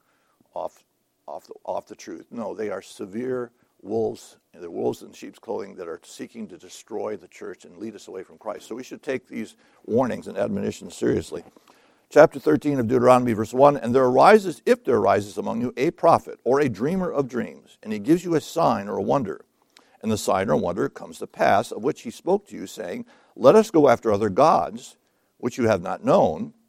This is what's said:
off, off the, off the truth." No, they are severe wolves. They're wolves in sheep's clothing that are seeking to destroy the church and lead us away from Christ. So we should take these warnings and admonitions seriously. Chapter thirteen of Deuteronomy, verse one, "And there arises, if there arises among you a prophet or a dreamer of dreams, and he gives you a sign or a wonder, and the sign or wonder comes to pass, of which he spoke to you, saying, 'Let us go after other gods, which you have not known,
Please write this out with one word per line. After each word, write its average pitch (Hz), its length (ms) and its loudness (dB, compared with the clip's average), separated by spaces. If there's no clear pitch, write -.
off, 85 280 -12
off - 180 -16
the, - 80 -20
off 95 220 -8
the 104 100 -20
truth." 87 360 -18
No, 101 240 -10
they 104 160 -8
are 95 100 -10
severe 120 720 -10
wolves. 110 540 -6
They're 85 180 -16
wolves 113 320 -6
in 98 100 -20
sheep's - 240 -18
clothing 101 380 -12
that 90 120 -14
are 82 160 -12
seeking 117 440 -16
to 87 100 -20
destroy 104 600 -12
the 90 100 -20
church - 380 -18
and 87 120 -20
lead 107 160 -12
us 98 140 -20
away 92 160 -14
from 82 160 -20
Christ. - 280 -12
So 113 60 -12
we 127 100 -14
should - 200 -18
take 131 240 -6
these 117 280 -12
warnings 113 420 -2
and 92 100 -12
admonitions 101 580 -6
seriously. 95 480 -2
Chapter 147 320 6
thirteen 147 360 0
of 113 120 -2
Deuteronomy, 127 420 4
verse 104 220 -4
one, 143 240 6
"And 117 180 -2
there 135 80 6
arises, 160 640 6
if 240 180 2
there 123 140 2
arises 101 400 2
among 104 240 -6
you 123 160 -6
a 147 140 -2
prophet - 520 2
or 131 160 2
a 147 80 2
dreamer 151 420 -4
of 127 200 -4
dreams, 98 520 -10
and 107 120 -8
he 107 60 -6
gives 165 260 0
you 170 100 -2
a 147 60 0
sign 101 480 -2
or 101 80 -6
a 98 40 -2
wonder, 110 440 -4
and 110 100 -4
the 107 60 0
sign 98 320 0
or 147 80 2
wonder 98 320 -4
comes - 300 -18
to - 80 -12
pass, - 440 0
of 104 140 -8
which 151 160 -4
he 120 100 -12
spoke 196 360 -4
to - 100 -18
you, 95 100 -12
saying, 98 380 -12
'Let 135 180 8
us 220 160 4
go 151 160 6
after 117 240 4
other 104 160 0
gods, 107 720 0
which - 200 -6
you 120 120 0
have 98 120 2
not 92 220 -8
known, 117 500 0